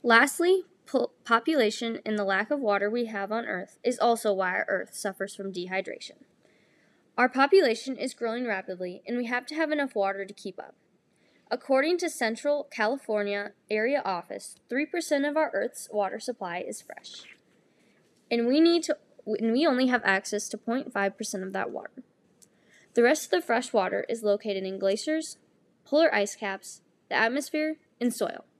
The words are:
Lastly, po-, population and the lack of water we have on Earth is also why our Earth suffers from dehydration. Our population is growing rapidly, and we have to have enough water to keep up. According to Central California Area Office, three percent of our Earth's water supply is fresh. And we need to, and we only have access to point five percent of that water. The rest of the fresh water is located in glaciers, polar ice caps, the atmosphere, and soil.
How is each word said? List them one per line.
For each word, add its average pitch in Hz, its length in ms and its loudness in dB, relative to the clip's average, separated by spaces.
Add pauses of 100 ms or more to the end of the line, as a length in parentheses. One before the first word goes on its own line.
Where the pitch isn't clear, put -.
Lastly, 285 600 4 (200)
po-, - 280 -2 (120)
population 233 800 2
and 214 140 0
the 208 40 0
lack 196 280 0
of 294 100 0
water 208 300 2
we 240 160 -2
have 208 260 -6
on 233 140 -4
Earth 190 360 -8
is 254 160 0
also 233 320 4
why 190 200 0
our 190 180 -2
Earth 190 260 -4
suffers 196 400 -6
from 196 200 -8
dehydration. 185 640 -8 (1000)
Our 247 140 4
population 269 680 4
is 254 160 -4
growing 240 340 -4
rapidly, 185 600 -6
and 240 100 -4
we 247 80 -2
have 247 220 -4
to 311 80 -12
have 311 180 0
enough 285 220 -2
water 196 320 -2
to 196 80 -16
keep - 240 -12
up. - 160 -16 (760)
According 277 480 2
to 339 100 -2
Central 277 640 -2
California 208 800 -2 (180)
Area 226 360 2
Office, - 500 -8 (140)
three 277 160 0
percent 294 400 -2
of 294 100 -2
our 311 160 2
Earth's 214 400 -4
water 202 260 -2
supply 185 480 -6
is - 140 -10
fresh. - 440 -18 (1080)
And 233 160 2
we 262 120 4
need 330 260 6
to, - 120 -2 (300)
and 226 260 0
we 277 140 4
only 262 220 4
have 247 140 2
access 202 460 -2
to - 80 -8
point 247 380 -4
five 196 240 -2
percent 196 260 -8
of 190 80 -8
that 190 180 -4
water. - 340 -12 (920)
The 240 80 6
rest 269 240 4
of - 60 -20
the 359 140 0
fresh 240 240 0
water 196 380 0
is 226 140 -4
located 202 420 0
in 190 140 -6
glaciers, 226 580 -2 (480)
polar 311 300 4
ice 208 200 0
caps, - 460 -10 (300)
the 175 60 -2
atmosphere, 294 600 0 (240)
and 240 140 0
soil. - 320 -6 (140)